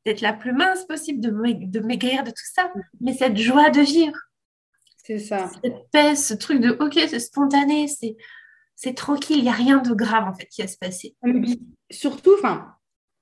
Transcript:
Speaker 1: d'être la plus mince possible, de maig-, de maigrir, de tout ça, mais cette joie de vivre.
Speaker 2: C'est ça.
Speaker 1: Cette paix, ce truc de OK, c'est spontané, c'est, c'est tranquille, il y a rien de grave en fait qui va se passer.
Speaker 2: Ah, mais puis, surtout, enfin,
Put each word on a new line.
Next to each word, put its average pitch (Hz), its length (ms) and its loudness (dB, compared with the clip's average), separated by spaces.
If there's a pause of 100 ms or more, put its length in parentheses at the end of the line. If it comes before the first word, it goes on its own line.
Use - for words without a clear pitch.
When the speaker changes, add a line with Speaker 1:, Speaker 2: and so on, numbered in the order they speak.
Speaker 1:
d'être 214 160 -2
la 214 120 0
plus 233 200 -6
mince 370 320 0
possible, 302 360 -8
de 226 100 -2
maig-, 208 400 -2
de 220 80 -4
maigrir, 247 440 -2
de 233 60 -8
tout - 240 -16
ça, 359 180 -2 (300)
mais 247 120 -2
cette 247 240 0
joie 262 340 6
de 269 100 6
vivre. 302 360 4 (800)
Speaker 2:
C'est 214 200 -10
ça. 202 320 -6 (140)
Speaker 1:
Cette - 280 -6
paix, 294 240 4
ce 220 200 -4
truc 277 240 0
de 233 120 4
OK, 294 220 -2 (160)
c'est 233 100 -6
spontané, 285 680 0
c'est, 226 280 -8 (600)
c'est 254 180 -8
tranquille, 285 460 -2
il 240 60 2
y 247 40 2
a 226 40 2
rien 254 260 4
de 240 160 -2
grave 220 320 0
en 190 80 -8
fait - 120 -18
qui - 140 -14
va 190 60 -6
se - 100 -14
passer. - 460 -12
Speaker 2:
Ah, 247 100 0
mais 240 80 2
puis, 240 200 -2 (280)
surtout, - 480 2
enfin, 196 360 -4 (480)